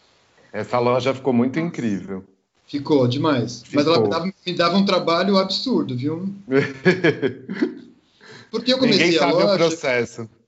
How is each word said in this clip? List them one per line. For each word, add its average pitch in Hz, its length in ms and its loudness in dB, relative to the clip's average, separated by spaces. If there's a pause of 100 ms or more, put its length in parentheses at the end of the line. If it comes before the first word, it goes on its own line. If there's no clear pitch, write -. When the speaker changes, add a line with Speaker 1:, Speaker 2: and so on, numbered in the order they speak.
(520)
Speaker 1:
Essa 107 280 -4
loja 123 340 0
ficou 131 180 -2
muito 123 280 2
Speaker 2:
Nossa. 165 80 -2
Speaker 1:
incrível. 98 560 -6 (420)
Speaker 3:
Ficou 139 420 0
demais. 135 640 -2
Mas 147 140 2
ela 165 120 4
Speaker 1:
Ficou. 208 100 2
Speaker 3:
me - 20 -2
dava, 170 240 -4 (120)
me 180 80 -4
dava 175 240 2
um 196 80 4
trabalho 185 520 2
absurdo, 190 580 -2
viu? 160 380 -6 (140)
Speaker 1:
<laughs> - 1400 -2 (640)
Speaker 3:
Porque 240 240 -2
eu 262 60 0
comecei 208 260 4
Speaker 1:
Ninguém 170 120 4
Speaker 3:
a 147 40 2
Speaker 1:
sabe 139 120 2
o 175 60 4
Speaker 3:
loja 202 160 4
Speaker 1:
processo. 131 760 -2 (180)